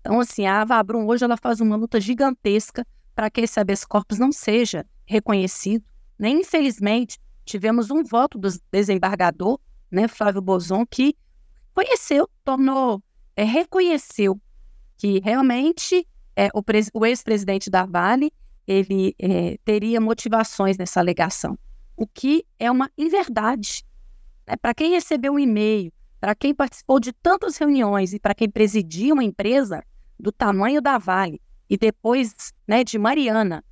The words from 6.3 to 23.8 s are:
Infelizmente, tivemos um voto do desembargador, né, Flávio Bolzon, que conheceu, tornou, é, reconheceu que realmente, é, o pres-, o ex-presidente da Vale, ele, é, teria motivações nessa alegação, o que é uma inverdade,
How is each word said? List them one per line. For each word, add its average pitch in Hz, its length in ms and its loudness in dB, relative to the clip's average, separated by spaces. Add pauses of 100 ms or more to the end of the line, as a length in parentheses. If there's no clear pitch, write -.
Infelizmente, 254 880 0 (260)
tivemos 220 460 -2
um 302 120 0
voto 247 360 0
do 196 100 -2 (240)
desembargador, 190 880 0 (300)
né, 196 180 0
Flávio 202 320 -2
Bolzon, 190 460 0
que 277 280 0 (600)
conheceu, 349 540 0 (140)
tornou, 262 600 0 (340)
é, 208 80 0
reconheceu 285 960 0 (560)
que 196 240 0
realmente, 262 840 0 (280)
é, 202 200 2
o 208 80 -2
pres-, 214 320 0
o 220 100 0
ex-presidente 202 640 -2
da 185 160 2
Vale, 196 480 0 (340)
ele, 190 520 2
é, 180 440 0
teria 220 380 0
motivações 220 760 0
nessa 185 220 -2
alegação, 175 580 -2 (380)
o - 100 -4
que 294 400 -2 (120)
é 233 120 0
uma 254 260 0
inverdade, 254 880 -2 (600)